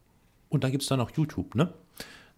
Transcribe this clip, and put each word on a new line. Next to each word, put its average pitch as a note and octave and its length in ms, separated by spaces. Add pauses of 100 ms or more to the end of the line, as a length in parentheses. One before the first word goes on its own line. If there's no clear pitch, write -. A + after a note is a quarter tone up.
(480)
Und C3+ 160
dann C3 80
gibt's C3+ 160
da C3+ 100
noch A#2+ 140
YouTube, - 420
ne? - 180 (680)